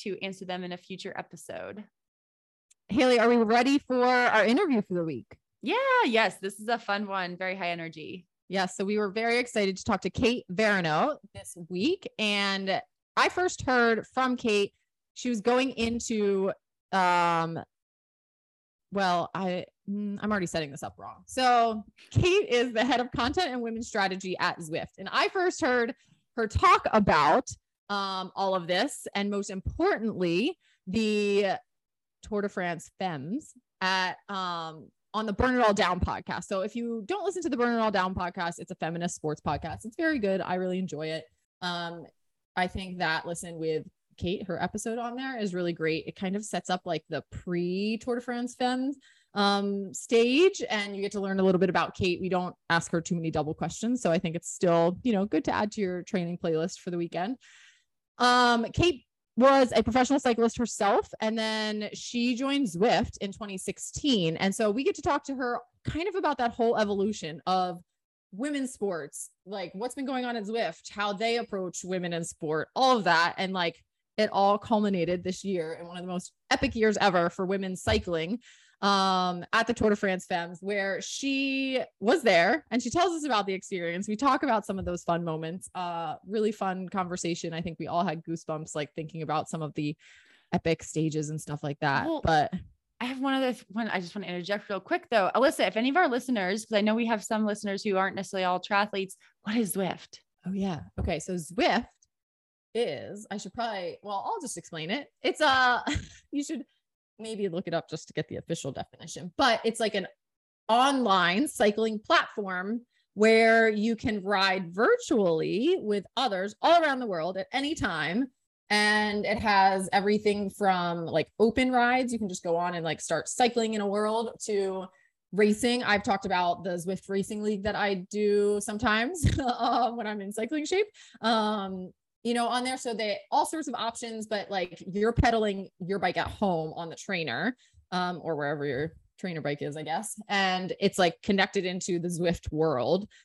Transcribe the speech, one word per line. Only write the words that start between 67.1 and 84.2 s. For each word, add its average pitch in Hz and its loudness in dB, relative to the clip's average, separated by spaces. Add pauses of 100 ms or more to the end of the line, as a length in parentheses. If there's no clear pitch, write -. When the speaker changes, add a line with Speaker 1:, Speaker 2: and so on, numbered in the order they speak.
Speaker 2:
of 180 0 (520)
women's 269 -4
sports, 170 -6 (160)
like, 190 -8
what's 240 -8
been 277 -6
going 254 -4
on 240 -4
in 226 -4
Zwift, 202 -4
how 208 -2
they 226 0
approach 196 -6
women 180 -4
in 170 -4
sport, 156 -4
all 254 6
of 196 -2
that. 170 4
And, 190 -2
like, 175 -2 (400)
it 214 2
all 196 4
culminated 185 0
this 180 -6
year 165 -2
in 170 -14
one 175 -12
of 175 -10
the 185 -8
most 180 -6 (160)
epic 233 0
years 220 4
ever 180 4
for 190 -4
women's 190 -2
cycling, 196 0 (420)
um, 185 2
at 226 4
the 240 0
Tour 220 2
de 208 4
France 185 -2
Femmes, 170 -6
where 196 -2
she 269 -2 (180)
was 269 2
there 202 4
and 233 0
she 240 -6
tells 349 2
us 311 -4
about 220 0
the 196 -4
experience. 180 -6
We 214 -4
talk 277 2